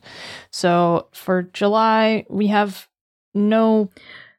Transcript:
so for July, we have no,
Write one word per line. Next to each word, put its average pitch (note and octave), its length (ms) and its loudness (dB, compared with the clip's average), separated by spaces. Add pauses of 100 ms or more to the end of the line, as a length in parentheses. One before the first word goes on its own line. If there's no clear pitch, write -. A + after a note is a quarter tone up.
(520)
so F3 600 0
for F#3 320 -4
July, A3 880 0
we G#3 180 -2
have G#3 400 -2 (460)
no, A3 560 2 (500)